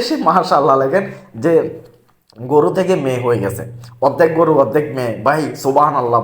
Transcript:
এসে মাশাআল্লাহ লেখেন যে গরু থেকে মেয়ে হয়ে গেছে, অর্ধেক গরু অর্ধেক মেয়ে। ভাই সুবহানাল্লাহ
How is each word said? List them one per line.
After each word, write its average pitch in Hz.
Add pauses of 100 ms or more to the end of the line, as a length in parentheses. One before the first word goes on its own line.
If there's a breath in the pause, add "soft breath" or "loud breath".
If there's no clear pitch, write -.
এসে 311 (120)
মাশাআল্লাহ 160
লেখেন 170 (400 loud breath)
যে 165 (960)
গরু 151
থেকে 185 (120)
মেয়ে 127
হয়ে 120
গেছে, 98 (420 loud breath)
অর্ধেক 165
গরু 160 (100)
অর্ধেক 151 (100)
মেয়ে। 123 (120)
ভাই 151 (220)
সুবহানাল্লাহ 135